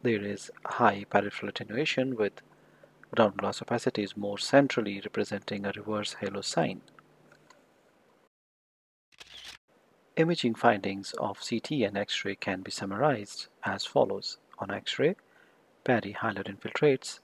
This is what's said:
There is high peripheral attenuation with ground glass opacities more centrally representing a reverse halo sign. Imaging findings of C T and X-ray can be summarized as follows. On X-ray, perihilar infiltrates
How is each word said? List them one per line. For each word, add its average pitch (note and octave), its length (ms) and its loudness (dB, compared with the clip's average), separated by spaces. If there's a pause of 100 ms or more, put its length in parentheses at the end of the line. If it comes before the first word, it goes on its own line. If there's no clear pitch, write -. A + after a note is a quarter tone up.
There A2 200 2
is G2+ 300 -8 (120)
high G2+ 460 2
peripheral G2+ 380 0
attenuation C3 640 -2
with G#2 200 0 (760)
ground G#2 260 4
glass G2+ 200 -2
opacities A2+ 580 -2
more G2+ 220 -4
centrally A2+ 640 4
representing G2+ 640 -4
a F#2+ 80 -2
reverse G#2 460 -4
halo G2+ 220 -4
sign. - 380 0 (3250)
Imaging D#3+ 400 2
findings G2 640 2
of G2+ 240 -4
C A2+ 160 -2
T C#3 240 -2
and G2+ 160 0
X-ray - 380 -2
can F#2+ 240 -4
be F#2+ 100 -12
summarized G#2 760 -2 (160)
as G2+ 200 -4
follows. G2+ 540 0 (220)
On G2 100 -6
X-ray, B2+ 460 0 (680)
perihilar G#2 600 0
infiltrates - 800 0